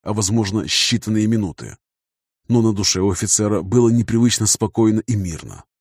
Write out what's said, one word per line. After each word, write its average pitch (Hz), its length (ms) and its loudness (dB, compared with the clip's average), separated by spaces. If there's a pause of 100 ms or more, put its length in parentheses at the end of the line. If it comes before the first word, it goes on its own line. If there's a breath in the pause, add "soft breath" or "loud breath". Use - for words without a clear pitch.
а 104 120 -6
возможно, 104 480 0
считанные 110 680 -2
минуты. 95 480 -4 (720)
Но 117 140 2
на 110 120 2
душе 95 280 -2
у 98 100 2
офицера 104 500 -2
было 117 280 4
непривычно 117 580 2
спокойно 110 540 2
и 113 160 -2
мирно. 85 480 -8 (160)